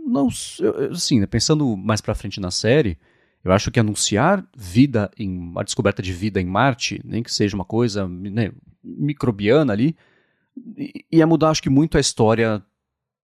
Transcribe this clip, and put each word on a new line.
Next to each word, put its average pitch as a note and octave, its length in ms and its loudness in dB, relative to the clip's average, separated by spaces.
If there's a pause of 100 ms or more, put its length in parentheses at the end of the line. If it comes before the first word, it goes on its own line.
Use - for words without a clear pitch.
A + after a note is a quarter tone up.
não C4+ 220 0
s-, - 360 -8
eu, G#3 100 0
eu, - 180 -4
assim, D#3+ 280 0
né, G2 60 2
pensando C3 500 0
mais G2+ 260 -2
pra A2 120 -4
frente - 260 -8
na F#2 120 -4
série, A2+ 460 2 (460)
eu - 80 0
acho G2+ 200 2
que A#2+ 80 2
anunciar A#2 680 2 (100)
vida A2 640 2
em, F2+ 400 -8
a G2+ 60 -4
descoberta G2 400 -2
de F#2 100 -6
vida G2 260 -4
em F2+ 60 0
Marte, A2 580 0
nem G#2 200 -6
que - 100 -10
seja G#2 220 0
uma F#2 100 -6
coisa, G#2 420 -2
né, F#2+ 440 -4 (320)
microbiana B2 880 0
ali, C3 240 0 (800)
i-, - 340 -12
ia D#3+ 140 8
mudar, D#3+ 240 4
acho D#3 140 -2
que, - 60 -2
muito D3 280 2
a C#3+ 40 4
história A2 640 2 (600)